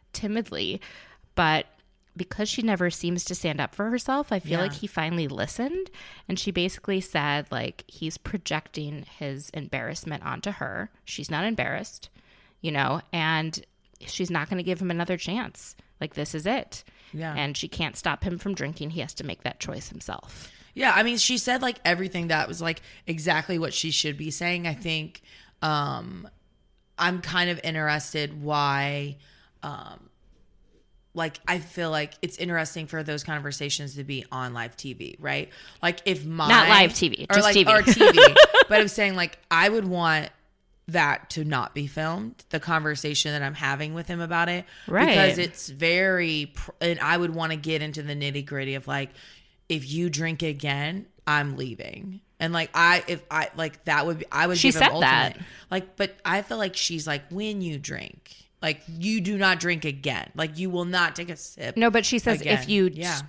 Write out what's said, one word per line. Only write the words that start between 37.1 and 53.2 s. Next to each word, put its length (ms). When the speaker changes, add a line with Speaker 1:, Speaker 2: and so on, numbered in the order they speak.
Speaker 2:
or, 80
Speaker 1:
just 80
Speaker 2:
like, 120
Speaker 1:
T 80
V. 80
Speaker 2:
or 100
Speaker 1:
<laughs> 20
Speaker 2:
T 100
V. 240
But 120
I'm 60
saying, 280
like, 240
I 200
would 160
want 440
that 420
to 120
not 300
be 140
filmed, 640
the 100
conversation 720
that 80
I'm 140
having 400
with 120
him 140
about 260
it. 180
Speaker 1:
Right. 200
Speaker 2:
Because 320
it's 300
very, 840
pr-, 260
and 200
I 180
would 160
wanna 240
get 240
into 220
the 120
nitty-gritty 600
of, 120
like, 220
"If 240
you 180
drink 340
again, 640
I'm 320
leaving." 640
And, 140
like, 220
I, 320
if 140